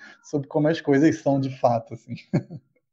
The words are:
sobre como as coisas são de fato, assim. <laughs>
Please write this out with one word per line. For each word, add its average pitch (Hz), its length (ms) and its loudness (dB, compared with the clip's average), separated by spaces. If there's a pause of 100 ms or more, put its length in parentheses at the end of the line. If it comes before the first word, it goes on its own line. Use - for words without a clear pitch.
(240)
sobre 139 240 -6
como 151 200 0
as 160 120 0
coisas 147 400 4
são 139 200 0
de 135 100 -2 (100)
fato, 120 340 0
assim. 117 220 -14 (160)
<laughs> 165 300 -4 (320)